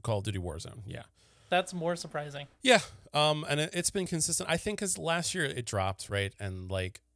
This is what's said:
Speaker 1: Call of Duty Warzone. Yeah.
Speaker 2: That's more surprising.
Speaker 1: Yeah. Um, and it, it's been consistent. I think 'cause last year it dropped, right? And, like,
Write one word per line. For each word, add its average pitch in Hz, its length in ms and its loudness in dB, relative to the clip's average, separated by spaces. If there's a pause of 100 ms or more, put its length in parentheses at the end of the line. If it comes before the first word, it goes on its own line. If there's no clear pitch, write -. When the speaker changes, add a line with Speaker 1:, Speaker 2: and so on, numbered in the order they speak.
Speaker 1:
Call 110 160 0
of 98 60 -4
Duty 101 140 -2
Warzone. 87 480 -8
Yeah. - 180 -10 (460)
Speaker 2:
That's 185 240 0
more 175 220 -2
surprising. 147 520 -10 (140)
Speaker 1:
Yeah. 254 180 8 (320)
Um, 151 360 4
and 147 120 2
it, 156 140 0
it's 175 160 2
been 190 160 0
consistent. 170 420 0
I 170 80 2
think 208 240 -2
'cause 185 180 0
last 165 360 0
year 175 100 0
it 120 220 -2
dropped, 95 420 0
right? 101 320 0
And, 92 300 -6
like, 95 320 -2 (140)